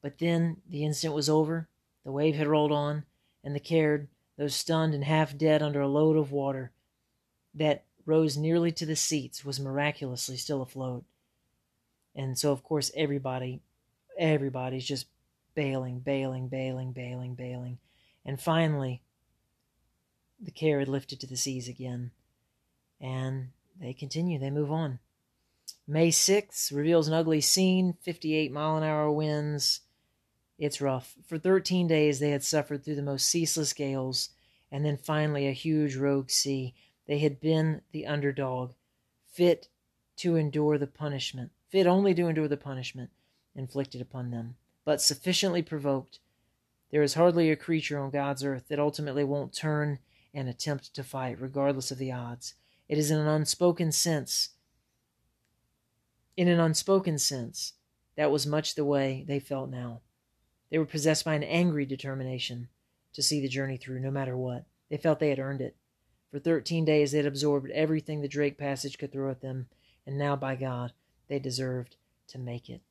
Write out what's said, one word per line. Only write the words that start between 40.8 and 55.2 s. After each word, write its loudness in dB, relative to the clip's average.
punishment, -8
fit 4
only 6
to 2
endure 0
the 0
punishment -10
inflicted -6
upon -8
them, -8
but 0
sufficiently 0
provoked. -4
There 4
is 2
hardly 6
a 4
creature -2
on -6
God's -2
earth -4
that -4
ultimately 0
won't -2
turn 0
and -6
attempt -6
to -10
fight, -6
regardless -2
of -8
the -6
odds. -10
It 0
is 2
in 4
an 2
unspoken 2
sense, 0